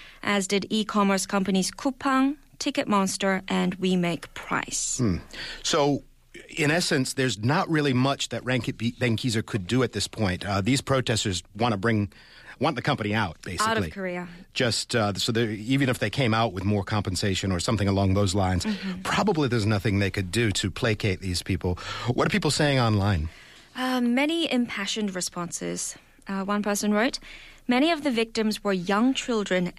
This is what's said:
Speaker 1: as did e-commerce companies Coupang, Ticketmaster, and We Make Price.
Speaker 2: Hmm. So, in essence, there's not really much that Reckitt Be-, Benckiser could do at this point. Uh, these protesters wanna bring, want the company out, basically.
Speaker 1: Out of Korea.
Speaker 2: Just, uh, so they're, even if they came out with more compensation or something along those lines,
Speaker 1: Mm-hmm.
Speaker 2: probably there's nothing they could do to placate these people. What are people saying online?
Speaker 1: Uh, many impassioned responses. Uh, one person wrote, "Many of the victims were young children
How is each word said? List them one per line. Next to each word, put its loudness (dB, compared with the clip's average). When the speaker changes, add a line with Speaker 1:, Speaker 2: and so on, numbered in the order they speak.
Speaker 1:
as 0
did 0
e-commerce 2
companies 0
Coupang, 0
Ticketmaster, 0
and 0
We 0
Make -2
Price. -4
Speaker 2:
Hmm. 0
So, 2
in 2
essence, 2
there's 0
not 2
really 2
much 2
that -6
Reckitt -2
Be-, 0
Benckiser 0
could -6
do 2
at 0
this -4
point. -2
Uh, 0
these 2
protesters 0
wanna 0
bring, 2
want 2
the -6
company 0
out, -2
basically. -2
Speaker 1:
Out 0
of -2
Korea. -8
Speaker 2:
Just, 0
uh, 2
so -2
they're, 2
even 0
if 0
they -2
came 0
out 2
with -4
more 2
compensation -2
or 0
something 0
along 4
those 2
lines, 2
Speaker 1:
Mm-hmm. -4
Speaker 2:
probably 2
there's 0
nothing 2
they 0
could -4
do 2
to -2
placate 0
these -4
people. -2
What 2
are 0
people 0
saying 4
online? 2
Speaker 1:
Uh, 0
many 2
impassioned -2
responses. -6
Uh, -4
one 0
person 0
wrote, 2
"Many 4
of -2
the 0
victims 0
were 0
young 2
children 0